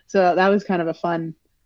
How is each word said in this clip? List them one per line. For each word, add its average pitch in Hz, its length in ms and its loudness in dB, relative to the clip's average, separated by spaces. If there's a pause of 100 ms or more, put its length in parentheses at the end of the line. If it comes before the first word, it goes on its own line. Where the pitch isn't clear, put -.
So 180 280 2
that 185 120 2
was 202 160 0
kind 175 180 -4
of 165 60 -4
a 160 60 -4
fun, 165 420 -6 (300)